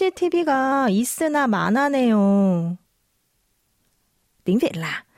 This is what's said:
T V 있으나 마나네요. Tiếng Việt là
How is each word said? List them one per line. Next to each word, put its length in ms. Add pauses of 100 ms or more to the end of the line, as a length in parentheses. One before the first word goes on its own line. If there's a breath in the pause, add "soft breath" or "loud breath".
(160)
T 60 (260)
V 20 (400)
있으나 580
마나네요. 1300 (1700)
Tiếng 160
Việt 180
là 260 (140 loud breath)